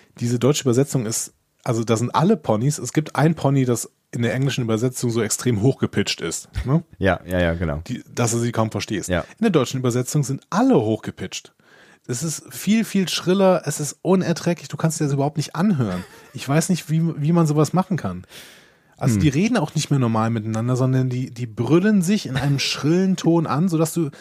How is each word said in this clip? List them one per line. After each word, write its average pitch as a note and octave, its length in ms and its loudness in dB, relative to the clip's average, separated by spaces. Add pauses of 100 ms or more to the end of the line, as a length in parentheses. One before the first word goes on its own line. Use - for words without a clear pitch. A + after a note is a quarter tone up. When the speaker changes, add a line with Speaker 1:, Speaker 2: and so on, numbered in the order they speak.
(200)
Speaker 1:
Diese A#2+ 200 -2
deutsche C3 240 2
Übersetzung C3 420 2
ist, - 280 -6 (300)
also A2+ 200 -2
da A2 140 2
sind A#2+ 180 -4
alle F#3 220 4
Ponys, A#2 420 0
es A#2 140 -8
gibt D3+ 220 -2
ein D#3 200 4
Pony, C#3 300 2
das A#2+ 260 -2 (200)
in A#2+ 120 -4
der A2+ 100 0
englischen C3 300 -2
Übersetzung A#2 480 0
so A2+ 100 0
extrem G#2+ 400 0
hochgepitcht A2 600 0
ist, - 280 -8 (160)
ne? D#3 180 2 (140)
Speaker 2:
Ja, F#2+ 300 0
ja, F2+ 120 0
ja, E2+ 140 2
genau. E2 340 -4
Speaker 1:
Die, B2 160 -8 (120)
dass A#2+ 160 0
du A#2 80 0
sie A#2 120 -2
kaum A2 200 0
verstehst. G2 380 -6
Speaker 2:
Ja. F2 120 0 (160)
Speaker 1:
In - 60 -4
der A#3 80 4
deutschen C3 280 0
Übersetzung B2 440 -2
sind C3 260 -4
alle B3 320 2
hochgepitcht. - 720 -6 (540)
Es B2+ 160 -6
ist E3 300 -8
viel, G#3+ 320 2
viel F#3+ 240 0
schriller, F#3 560 2
es C#3+ 160 -4
ist - 200 -6
unerträglich, E3+ 680 0
du - 80 -10
kannst D#3+ 220 0
dir D#3+ 40 0
das C#3 100 0
überhaupt C#3 240 0
nicht - 200 -6
anhören. B2 460 0 (300)
Ich - 140 -12
weiß D3+ 220 2
nicht, E3+ 200 -2
wie, D#3+ 140 2 (180)
wie D3+ 120 2
man E3+ 120 4
sowas D3+ 280 2
machen F3+ 240 0
kann. F#2 280 -8 (760)
Also A#2+ 160 0
Speaker 2:
Hm. G2 60 2
Speaker 1:
die D3+ 80 4
reden G3+ 280 0
auch D3+ 180 -2
nicht D3+ 160 -2
mehr C#3+ 80 2
normal A2+ 320 2
miteinander, A2+ 440 -2
sondern C3 340 2
die, B2+ 200 -4
die A#2+ 160 -8
brüllen E3 560 2
sich G3 240 0
in C3 100 -8
einem C#3 220 0
schrillen F3+ 580 0
Ton E3 300 2
an, D#3+ 240 0
sodass D#3+ 240 0
du, E3 160 -2 (120)